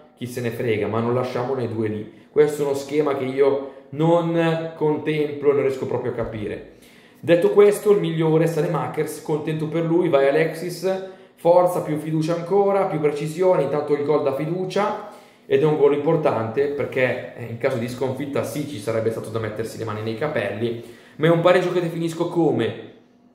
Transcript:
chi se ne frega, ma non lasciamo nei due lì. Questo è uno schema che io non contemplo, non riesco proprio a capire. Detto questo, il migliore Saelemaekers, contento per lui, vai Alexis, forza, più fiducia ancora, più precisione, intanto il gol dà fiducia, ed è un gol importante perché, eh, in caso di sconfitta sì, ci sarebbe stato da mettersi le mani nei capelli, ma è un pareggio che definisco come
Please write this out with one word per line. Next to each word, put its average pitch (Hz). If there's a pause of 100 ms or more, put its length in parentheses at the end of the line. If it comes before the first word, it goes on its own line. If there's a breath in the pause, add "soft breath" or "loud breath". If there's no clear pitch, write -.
(140 loud breath)
chi 123
se 123
ne 117
frega, 107
ma 113
non 120
lasciamo 123
nei 117
due 110
lì. 107 (180 loud breath)
Questo 147
è -
uno 139
schema 143
che 131
io 139 (180 loud breath)
non 165
contemplo, 147
non 131
riesco 131
proprio 120
a -
capire. 110 (460 loud breath)
Detto 170
questo, 202
il 175
migliore 160
Saelemaekers, 156
contento 156
per 165
lui, 165
vai 139
Alexis, 175 (260 loud breath)
forza, 175
più 151
fiducia 156
ancora, 196
più 156
precisione, 156
intanto 147
il 143
gol 143
dà 131
fiducia, 185 (380 loud breath)
ed 139
è -
un 151
gol 143
importante 139
perché, 127
eh, 120
in 113
caso 131
di 117
sconfitta 127
sì, 147
ci 113
sarebbe 113
stato 110
da 110
mettersi 110
le 110
mani 107
nei 113
capelli, 117 (360 loud breath)
ma 151
è 165
un 165
pareggio 180
che 180
definisco 165
come 131 (420)